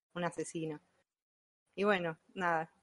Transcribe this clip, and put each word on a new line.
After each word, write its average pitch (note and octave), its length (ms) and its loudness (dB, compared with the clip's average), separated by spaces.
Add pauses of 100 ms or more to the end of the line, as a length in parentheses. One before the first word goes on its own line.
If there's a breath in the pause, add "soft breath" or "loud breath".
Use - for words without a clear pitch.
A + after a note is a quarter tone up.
(140)
un F3 100 -2
asesino. D#3+ 560 -4 (960)
Y G3 80 0
bueno, F3 340 2 (160)
nada, E3+ 380 0 (100)